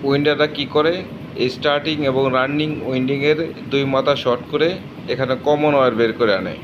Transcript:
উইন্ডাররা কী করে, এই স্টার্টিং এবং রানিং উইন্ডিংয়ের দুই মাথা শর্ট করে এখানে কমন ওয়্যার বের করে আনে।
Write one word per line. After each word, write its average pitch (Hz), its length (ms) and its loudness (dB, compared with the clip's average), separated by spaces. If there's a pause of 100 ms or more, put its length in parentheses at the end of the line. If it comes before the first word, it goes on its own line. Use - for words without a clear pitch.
উইন্ডাররা 147 480 2
কী 143 100 -4 (100)
করে, 151 180 4 (480)
এই 127 140 2
স্টার্টিং 147 400 0 (140)
এবং 131 140 2 (140)
রানিং 147 320 0 (200)
উইন্ডিংয়ের 139 500 0 (320)
দুই 139 120 2 (100)
মাথা 135 200 2 (100)
শর্ট 123 280 0
করে 151 180 2 (440)
এখানে 131 200 -2 (140)
কমন 147 280 4
ওয়্যার 127 240 4
বের 117 200 4
করে 110 200 4
আনে। 92 240 -6